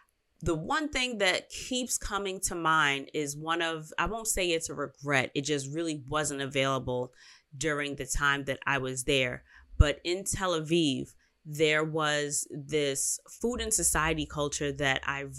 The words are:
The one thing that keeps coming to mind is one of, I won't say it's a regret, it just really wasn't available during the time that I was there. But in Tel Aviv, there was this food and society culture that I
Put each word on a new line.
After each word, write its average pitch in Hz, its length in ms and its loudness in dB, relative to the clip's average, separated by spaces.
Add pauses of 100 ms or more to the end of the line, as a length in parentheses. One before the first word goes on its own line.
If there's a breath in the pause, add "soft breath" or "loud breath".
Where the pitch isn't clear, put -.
(400 loud breath)
The 165 140 0
one 285 360 -2
thing 247 280 -2
that 185 300 2
keeps - 480 -4
coming 196 440 -4
to - 140 -4
mind 156 600 2
is 143 220 -2
one 160 260 -2
of, 160 340 -4
I 170 100 0
won't 220 220 -6
say 180 220 0
it's 160 180 0
a 151 60 -8
regret, 139 600 -2
it 143 80 0
just 139 300 -2
really 160 340 -4
wasn't 143 360 -2
available 127 720 0 (420 loud breath)
during 143 400 -2
the 131 100 -6
time 139 380 4
that 131 220 -2
I 139 120 2
was 131 260 -2
there. 131 400 2 (340 soft breath)
But 147 260 6
in 180 200 0
Tel 180 360 0
Aviv, 151 540 2 (320)
there 151 380 4
was 147 640 0
this 143 800 0
food 233 320 -2
and 220 120 0
society 160 520 2
culture 147 480 0
that 135 340 2
I 139 200 -2 (120)